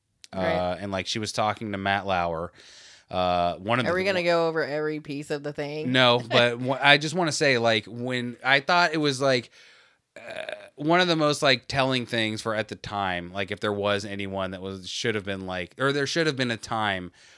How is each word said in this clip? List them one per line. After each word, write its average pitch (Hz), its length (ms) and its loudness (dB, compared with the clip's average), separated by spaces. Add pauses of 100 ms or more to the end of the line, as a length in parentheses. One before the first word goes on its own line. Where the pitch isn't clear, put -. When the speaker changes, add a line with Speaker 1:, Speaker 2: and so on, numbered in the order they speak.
(340)
Speaker 1:
Right. 92 220 0
Speaker 2:
Uh, 90 240 -2
and, 101 120 -8
like, 95 140 -4
she - 140 -4
was 104 120 -6
talking 107 400 -2
to 98 60 -6
Matt 98 280 0
Lauer. 87 460 -2 (580)
Uh, 90 440 2
one 101 240 -4
of 123 80 0
Speaker 1:
Are 165 40 0
Speaker 2:
the 175 40 0
Speaker 1:
we 185 100 0
gonna 185 200 0
go 170 240 2
over 160 160 -2
every 151 340 -4
piece 147 320 -8
of 143 140 -6
the 147 80 -6
thing? 147 400 -6
Speaker 2:
No, 123 320 6
Speaker 1:
<laughs> 113 60 -10
Speaker 2:
but 120 280 4
wh-, 127 240 -2
I 143 160 10
just 147 160 -4
wanna 170 180 0
say, 135 260 4
like, 113 280 2
when 120 580 -6
I 135 140 6
thought 175 340 2
it 160 60 -2
was, 143 220 0
like, 131 300 2 (680)
uh, - 380 -12 (200)
one 160 260 2
of 185 60 2
the 170 80 2
most, 147 280 2
like, 131 260 2
telling 131 380 0
things 110 360 -2
for 113 140 -2
at 110 120 -2
the 107 60 -12
time, 92 580 -4
like, 98 200 -4
if 101 80 -8
there 107 120 0
was 101 320 0
anyone 95 460 -6
that 92 120 -10
was, 95 260 -10
should - 260 -2
have 101 100 -4
been, 95 220 -6
like, 92 320 -8
or 135 140 0
there 139 160 -2
should 165 180 0
have 147 100 0
been 123 140 -2
a 113 60 -2
time 101 560 -4 (260)